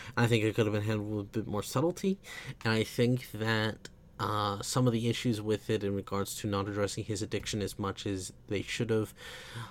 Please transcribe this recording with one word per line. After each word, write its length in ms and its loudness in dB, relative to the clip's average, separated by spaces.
I 100 6
think 160 6
it 140 2
could 100 6
have 60 2
been 100 2
handled 280 0
with 160 -2
a 120 -4
bit 80 -2
more 160 -2
subtlety. 560 0
And 80 2
I 100 4
think 500 2
that, 560 0
uh, 440 0
some 260 4
of 40 4
the 160 2
issues 320 0
with 300 0
it 140 2
in 100 0
regards 420 -2
to 120 -4
not 180 2
addressing 380 -2
his 180 -2
addiction 400 -2
as 160 -4
much 260 -4
as 280 -2
they 140 -2
should 280 -2
have, 240 2